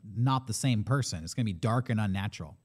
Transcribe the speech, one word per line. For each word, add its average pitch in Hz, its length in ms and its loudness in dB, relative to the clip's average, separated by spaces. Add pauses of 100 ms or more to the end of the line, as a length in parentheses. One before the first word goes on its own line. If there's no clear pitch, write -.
(160)
not 131 320 2
the - 60 -2
same 117 300 2
person. 107 400 0
It's 87 100 -8
gonna 120 120 0
be 101 80 0
dark 117 360 0
and 110 100 2
unnatural. 98 640 -2